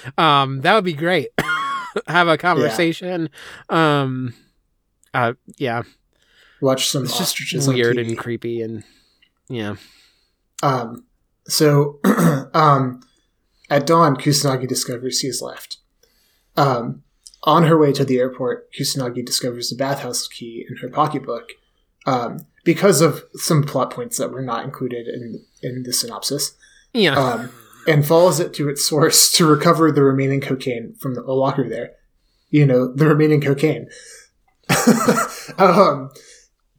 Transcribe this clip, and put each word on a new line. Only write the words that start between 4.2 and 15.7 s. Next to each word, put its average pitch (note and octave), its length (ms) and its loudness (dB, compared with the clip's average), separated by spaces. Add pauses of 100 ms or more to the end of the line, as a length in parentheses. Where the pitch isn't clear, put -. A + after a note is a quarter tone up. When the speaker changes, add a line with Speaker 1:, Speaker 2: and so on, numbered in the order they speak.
Speaker 1:
uh, B2 200 0 (240)
yeah. A#2+ 260 -4 (800)
Speaker 2:
Watch C3 280 0
some C#3 180 -2
Speaker 1:
It's - 120 -6
just F3 140 -2
Speaker 2:
ostriches C#3+ 340 -4
on C3+ 80 2
Speaker 1:
weird A#2+ 220 2
Speaker 2:
T A#2+ 80 -2
V. A2+ 60 -4
Speaker 1:
and A2+ 80 -6
creepy A#2 440 -6
and, A2 220 -10 (640)
yeah. G#2+ 260 -6 (880)
Speaker 2:
Um, B2 440 -4 (420)
so, D3 560 2
<clears throat> E3+ 500 2
um, C#3 460 2 (680)
at C#3+ 160 2
dawn, E3 320 4
Kusanagi C3+ 520 0
discovers B2+ 540 -6
he C#3+ 40 -6
has A#2+ 160 -6
left. - 360 -14 (800)